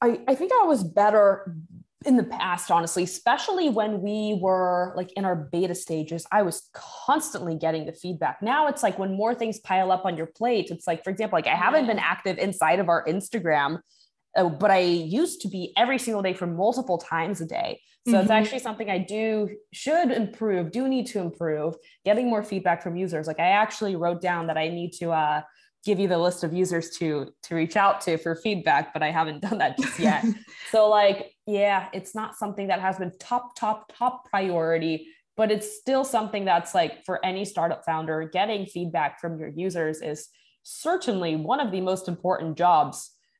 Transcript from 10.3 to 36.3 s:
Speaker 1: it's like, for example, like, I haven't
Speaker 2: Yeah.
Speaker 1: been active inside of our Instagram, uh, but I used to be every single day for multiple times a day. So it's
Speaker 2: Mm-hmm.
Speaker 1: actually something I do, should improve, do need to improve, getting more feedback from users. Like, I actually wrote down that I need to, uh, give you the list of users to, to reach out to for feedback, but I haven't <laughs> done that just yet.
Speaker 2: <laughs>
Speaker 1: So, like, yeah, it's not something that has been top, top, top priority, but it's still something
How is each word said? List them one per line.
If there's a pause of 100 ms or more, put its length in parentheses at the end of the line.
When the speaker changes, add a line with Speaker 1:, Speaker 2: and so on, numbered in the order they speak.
Speaker 1:
it's
like,
for
example,
like,
I
haven't
Speaker 2:
Yeah.
Speaker 1:
been
active
inside
of
our
Instagram, (560)
uh,
but
I
used
to
be
every
single
day
for
multiple
times
a
day. (260)
So
it's
Speaker 2:
Mm-hmm.
Speaker 1:
actually
something
I
do, (160)
should
improve,
do
need
to
improve, (300)
getting
more
feedback
from
users.
Like,
I
actually
wrote
down
that
I
need
to,
uh, (420)
give
you
the
list
of
users
to, (120)
to
reach
out
to
for
feedback,
but
I
haven't
<laughs>
done
that
just
yet.
Speaker 2:
<laughs> (360)
Speaker 1:
So,
like, (140)
yeah,
it's
not
something
that
has
been
top,
top,
top
priority, (280)
but
it's
still
something